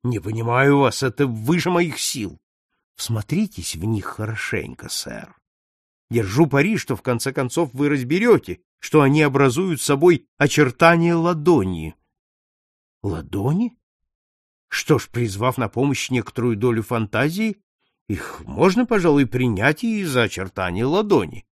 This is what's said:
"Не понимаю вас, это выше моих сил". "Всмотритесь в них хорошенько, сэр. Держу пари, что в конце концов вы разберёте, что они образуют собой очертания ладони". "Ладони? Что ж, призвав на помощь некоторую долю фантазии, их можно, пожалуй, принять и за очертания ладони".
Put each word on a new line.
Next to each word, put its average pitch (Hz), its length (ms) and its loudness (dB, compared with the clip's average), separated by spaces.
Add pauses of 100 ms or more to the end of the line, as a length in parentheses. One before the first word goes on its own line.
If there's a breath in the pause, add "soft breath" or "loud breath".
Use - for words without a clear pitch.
"Не 120 160 -2
понимаю 120 580 2
вас, 135 240 2
это 135 240 0
выше 131 460 0
моих 175 280 0
сил". 101 400 -6 (560)
"Всмотритесь 113 800 -4
в 78 100 -8
них 110 200 -2
хорошенько, - 840 -8
сэр. - 480 -12 (760)
Держу 117 340 2
пари, 151 320 0
что - 180 -4
в - 60 -16
конце 127 320 -4
концов 135 400 -4
вы 143 160 -2
разберёте, 151 720 0 (160)
что - 240 2
они 147 220 6
образуют 139 580 2
собой 147 460 2 (100)
очертания 165 760 4
ладони". 147 800 0 (1040)
"Ладони? 101 760 -2 (920)
Что - 320 0
ж, - 100 -8
призвав 120 480 -4
на 117 120 -2
помощь 131 420 -2
некоторую 120 440 -2
долю 113 280 0
фантазии, 143 800 -4 (440)
их - 380 -8
можно, 190 400 2
пожалуй, 165 400 2
принять 123 580 0
и 220 200 -2
за 127 180 0
очертания 95 640 -4
ладони". 160 680 0